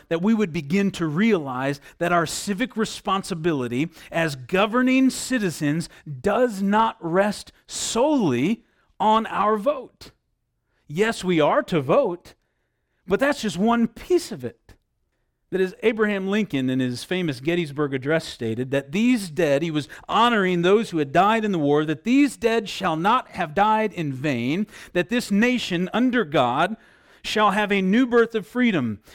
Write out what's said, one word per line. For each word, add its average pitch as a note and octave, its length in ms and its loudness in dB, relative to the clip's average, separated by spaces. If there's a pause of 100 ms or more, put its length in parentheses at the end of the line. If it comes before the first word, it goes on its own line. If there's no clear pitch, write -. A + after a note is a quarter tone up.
that E3 120 -2
we A3 140 2
would G#3 180 -2
begin F3 380 -2
to F3 160 -4
realize C#3+ 760 0 (160)
that E3+ 140 -2
our E3+ 160 2
civic G3+ 500 -4
responsibility E3 1120 -2 (220)
as E3 240 -2
governing A#3+ 760 2
citizens E3 800 -2 (320)
does G#3 400 0
not G#3+ 380 2
rest F#3+ 520 -2 (140)
solely A3+ 1000 0 (340)
on G#3+ 260 2
our G3 320 0
vote. B3+ 540 -6 (760)
Yes, G3+ 360 -2
we F3+ 180 4
are F3+ 220 4
to D#3+ 180 -2
vote, F3 540 0 (720)
but F#3+ 120 0
that's C#4 220 0
just F#3 160 -4
one A#3 300 2
piece - 440 -2
of C#3 140 -10
it. - 300 -14 (760)
That F#3 120 -2
as F#3 220 -2
Abraham G#3 460 0
Lincoln F3+ 420 0
in C3 80 0
his B2 240 -2
famous E3+ 360 -2
Gettysburg D3 540 -2
Address C#3+ 320 -2
stated, A#2+ 460 -6
that C#3 200 -4
these G#3+ 380 2
dead, D3 320 2
he E3+ 80 -2
was D3+ 180 -2 (220)
honoring F#3+ 540 2
those G3+ 260 4
who F3 80 -4
had C#3 140 -2
died G#3 340 2
in G#3 60 -2
the F3+ 80 -2
war, D3 260 2
that D#3 200 -6
these C4+ 320 2
dead A3+ 300 0
shall F3 280 -4
not G#3 340 0
have D#3+ 240 -6
died G#3+ 400 2
in D#3 180 -4
vain, C3+ 540 -2 (280)
that F3 160 -2
this A#3+ 200 -2
nation G3+ 640 0
under A#3 320 0
God D3 500 0 (480)
shall G#3+ 280 2
have G3+ 200 0
a G3 120 2
new A3 240 4
birth A#3 260 2
of G#3+ 140 -4
freedom, A3+ 520 0 (160)